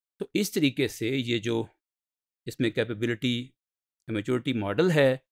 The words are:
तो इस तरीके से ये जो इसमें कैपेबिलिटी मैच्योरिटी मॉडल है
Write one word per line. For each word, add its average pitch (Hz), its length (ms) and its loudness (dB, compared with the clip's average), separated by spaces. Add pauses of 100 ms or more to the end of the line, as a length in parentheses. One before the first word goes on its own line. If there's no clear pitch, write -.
(180)
तो - 160 -8
इस 202 200 0
तरीके 135 340 2
से - 220 -4
ये 120 280 -2
जो 113 300 -2 (760)
इसमें 117 260 -2
कैपेबिलिटी 120 840 -2 (560)
मैच्योरिटी 120 420 -2
मॉडल 113 380 2
है 135 420 4